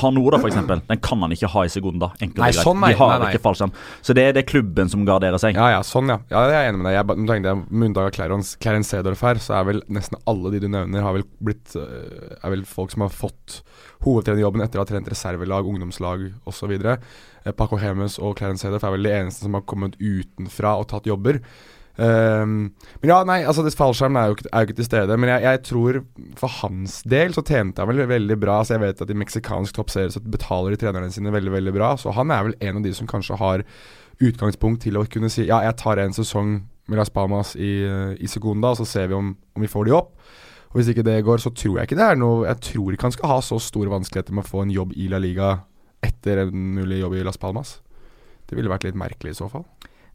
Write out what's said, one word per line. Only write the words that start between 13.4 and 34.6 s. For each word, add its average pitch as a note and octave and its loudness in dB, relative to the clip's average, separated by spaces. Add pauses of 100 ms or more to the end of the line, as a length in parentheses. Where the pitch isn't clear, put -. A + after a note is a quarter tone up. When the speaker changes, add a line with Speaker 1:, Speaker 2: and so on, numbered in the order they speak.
Speaker 2:
hovedtrenerjobben G#2+ 2
etter G2 -4
å - -2
ha G2 -4
trent G2+ -4
reservelag, F#2 -4
ungdomslag F#2 -6 (100)
og - -10
så - -8
videre. G#2 0 (460)
Eh, G2+ -4
Paco G#2+ 0
Gemes G2+ -2
og G2+ -4
Clarence G2 -4
Seedorf G2+ -4
er G2 -2
vel G2 -2
de G#2 2
eneste F#2+ -4
som G2+ -2
har G2+ -2
kommet G2 -4
utenfra G2+ -2
og G#2+ -6
tatt G#2 -8
jobber. A2 2 (640)
Ehm, A2 2 (300)
men C#3+ 4
ja, F3+ 8 (100)
nei, F#3 2
altså, D3+ 2
det, D3+ 0
fallskjermen C3+ 2
er A2 4
jo G#2 0
ikke, - -14
er A2+ 2
jo G#2 2
ikke A2 -8
til A#2 -2
stede, G#2+ 2
men B2 4
jeg, B2 2
jeg C3 4
tror B2 2 (420)
for C3 -4
hans F#2+ -6
del D3+ 2
så D#3 0
tjente G2+ 0
han G2 0
vel C3 2
veldig A2 2
bra. G2+ 2
Altså, A2+ 0
jeg A2 0
vet G2 -2
at G2 -6
i G#2 -2
meksikansk G2 -4
toppserie F#2+ -2
så G2+ -6
betaler G2 -2
de G#2 -2
trenerne F#2 -2
sine G#2 -2
veldig, G2 0
veldig F#2+ 0
bra, G#2+ 4
så - -4
han C3+ 0
er G#2+ 2
vel A2 -4
en G2+ -4
av G#2 -2
de F#2 -2
som A2+ -8
kanskje G#2 -4
har F#2+ 0 (560)
utgangspunkt A2+ 2